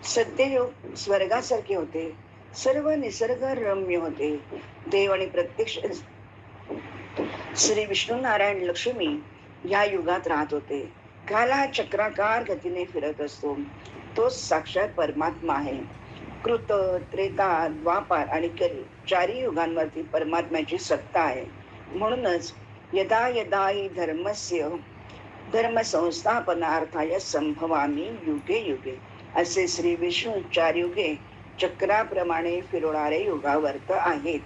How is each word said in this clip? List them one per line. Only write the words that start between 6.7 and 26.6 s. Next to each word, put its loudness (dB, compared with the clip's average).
श्री 4
विष्णू 0
नारायण 4
लक्ष्मी -2
या 4
युगात 0
राहत 2
होते. -4
काल 4
हा 4
चक्राकार 0
गतीने -2
फिरत -4
असतो, -4
तो 4
साक्षात 0
परमात्मा 0
आहे. -2
कृत, 2
त्रेता, 2
द्वापार 2
आणि 0
कली 0
चारही 4
युगांवरती 0
परमात्म्याची 0
सत्ता 0
आहे. 0
म्हणूनच 0
यदा 4
यदा 2
हि 0
धर्मस्य, -2
धर्म 4
संस्थापनार्थाय 2